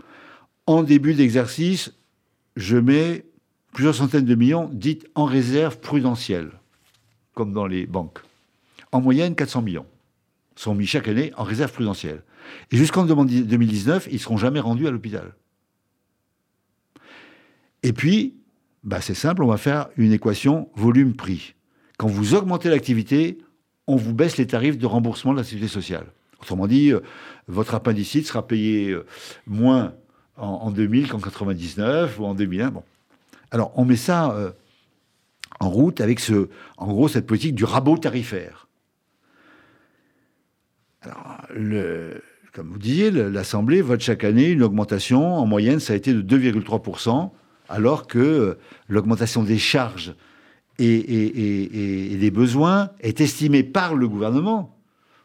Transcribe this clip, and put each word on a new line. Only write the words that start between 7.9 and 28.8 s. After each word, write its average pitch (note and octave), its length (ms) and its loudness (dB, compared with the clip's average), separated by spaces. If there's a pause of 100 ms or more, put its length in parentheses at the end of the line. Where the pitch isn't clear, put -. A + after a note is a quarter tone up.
En B2+ 80 2
moyenne, D3 340 2
quatre D#3 140 -4
cents B2 120 -4
millions F2+ 240 -6 (720)
sont - 180 -6
mis G2+ 140 -2
chaque B2 220 -2
année C3 260 -2
en - 80 -6
réserve A2 300 -4
prudentielle. F2 500 -6 (480)
Et A#2 60 2
jusqu'en D#3 260 4
deux B2+ 540 4
mille A#2 100 4
dix-neuf, A2 420 0
ils B2+ 100 -6
seront - 180 -4
jamais C3 240 0
rendus A#2 260 -2
à C#3+ 40 -2
l'hôpital. G2+ 440 -10 (2500)
Et B2+ 80 0
puis, F#3 440 0 (480)
bah, F#2+ 180 -6
c'est - 120 -6
simple, D#3+ 300 0
on C3 40 4
va A2 100 4
faire C#3+ 400 -2
une A2 160 4
équation A2+ 640 0
volume-prix. A#2 800 0 (420)
Quand A2 100 -2
vous G#2 260 0
augmentez F3+ 360 0
l'activité, C#3+ 720 0 (480)
on C#3 100 2
vous A2+ 160 -2
baisse D#3+ 240 0
les C3 100 0
tarifs C3 300 0
de A#2 80 -4
remboursement A#2 480 0
de C#3 60 -2
la B2 40 -4
sécurité G#2+ 240 -8
sociale. F2 380 -8 (340)
Autrement F#2+ 280 -4
dit, C#3 260 4
euh, G2 80 0 (460)
votre G2+ 280 -4
appendicite A2+ 500 -2
sera A#2 220 -6
payé, G#2+ 440 0